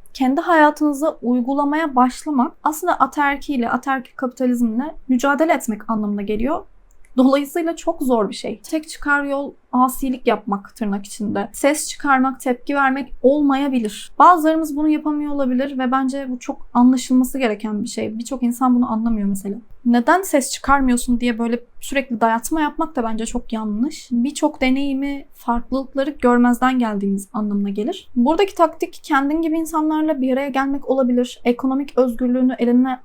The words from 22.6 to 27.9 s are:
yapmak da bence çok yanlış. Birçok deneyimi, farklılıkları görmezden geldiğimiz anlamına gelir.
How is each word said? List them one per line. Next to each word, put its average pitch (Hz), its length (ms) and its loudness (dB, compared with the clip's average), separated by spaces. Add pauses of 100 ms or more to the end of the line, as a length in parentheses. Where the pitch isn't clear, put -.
yapmak 302 340 -2
da 247 80 -2
bence 226 220 -2
çok 240 280 -6
yanlış. 220 580 -4
Birçok 285 500 0
deneyimi, 277 720 0
farklılıkları 262 760 -4
görmezden 247 720 2
geldiğimiz 202 540 -2
anlamına 202 360 -2
gelir. 208 460 -6